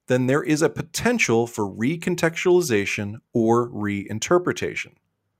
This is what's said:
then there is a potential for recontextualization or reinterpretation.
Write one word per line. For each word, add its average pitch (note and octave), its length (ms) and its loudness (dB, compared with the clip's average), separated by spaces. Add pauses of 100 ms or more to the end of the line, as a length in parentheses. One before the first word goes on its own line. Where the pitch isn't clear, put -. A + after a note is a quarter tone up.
then B2+ 200 2
there C#3 160 2
is D3 180 0
a D#3+ 80 4
potential D3+ 760 0
for G#2+ 240 -4
recontextualization D3+ 1500 0 (180)
or A#2 360 4
reinterpretation. G#2 1200 -2 (460)